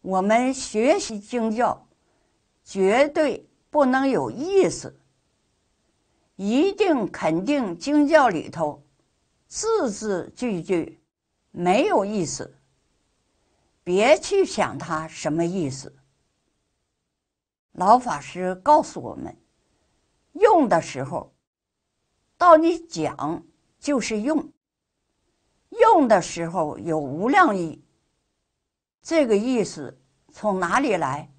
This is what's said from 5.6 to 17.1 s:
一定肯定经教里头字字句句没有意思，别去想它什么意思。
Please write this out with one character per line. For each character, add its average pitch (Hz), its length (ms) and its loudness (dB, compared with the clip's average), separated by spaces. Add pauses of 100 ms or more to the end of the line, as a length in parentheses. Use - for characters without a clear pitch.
一 254 360 0
定 311 380 0
肯 170 340 -2
定 226 340 -2
经 294 280 2
教 294 220 4
里 170 220 -4
头 151 320 -8 (640)
字 415 440 -2
字 196 460 -6
句 214 240 -4
句 170 400 -4 (520)
没 185 340 2
有 311 180 0
意 202 220 -4
思， - 320 -12 (1300)
别 208 340 4
去 392 260 0
想 139 320 -4
它 160 320 -8
什 - 240 -6
么 165 120 0
意 170 260 -4
思。 - 240 -14 (1800)